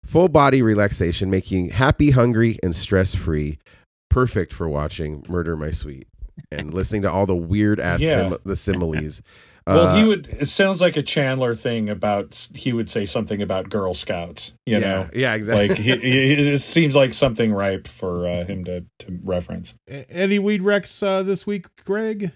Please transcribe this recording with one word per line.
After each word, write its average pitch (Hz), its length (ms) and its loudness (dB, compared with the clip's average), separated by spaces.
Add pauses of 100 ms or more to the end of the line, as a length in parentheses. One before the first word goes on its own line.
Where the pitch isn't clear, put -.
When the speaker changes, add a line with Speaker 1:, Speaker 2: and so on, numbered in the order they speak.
Speaker 1:
full 175 240 4
body 139 320 6
relaxation, 101 680 2
making 92 360 0
you - 60 -8
happy, 143 400 4
hungry, 117 520 4
and 87 120 0
stress-free. 78 840 0 (500)
Perfect 120 440 2
for 85 140 -4
watching 76 640 -4
Murder 85 260 -2
My 76 160 -6
Sweet 71 360 -10 (440)
and 73 220 -10
Speaker 2:
<laughs> - 20 -8
Speaker 1:
listening 98 280 -2
to 90 80 0
all 98 140 2
the 92 100 0
weird-ass 92 680 0
Speaker 2:
Yeah. 117 280 2
Speaker 1:
sim-, 85 140 -4
the 95 120 -4
similes. 80 680 -2 (460)
Speaker 2:
Well, 92 280 6
he 214 60 6
Speaker 1:
Uh, 220 60 6
Speaker 2:
would, 196 220 0
it - 180 -4
sounds 196 340 2
like 170 160 2
a 143 60 -2
Chandler 131 500 0
thing 113 360 -2
about, 101 420 -2
s-, - 240 -6
he 127 180 -4
would 113 160 -2
say 104 160 -2
something 107 340 -2
about 95 300 -4
Girl 95 240 -2
Scouts, - 600 -6 (120)
you 110 140 0
Speaker 1:
Yeah, - 0 -
Speaker 2:
know? 95 340 -2
Speaker 1:
yeah, 120 220 0
exactly. 107 320 2
Speaker 2:
Like, 95 100 0
he, 123 200 2
he, 135 560 2
it 143 60 0
seems 147 360 2
like 131 180 4
something 117 400 2
ripe 98 340 -2
for, 87 400 -4
uh, 87 180 -4
him 95 180 -8
to, 90 200 -8 (160)
to 87 240 -12
reference. 87 520 -6 (120)
Speaker 3:
A-, 139 240 -16
any 196 280 0
Weed 202 240 0
Rex, 202 400 -2
uh, 190 180 0
this 190 240 -4
week, 208 220 -6 (180)
Greg? 208 500 -4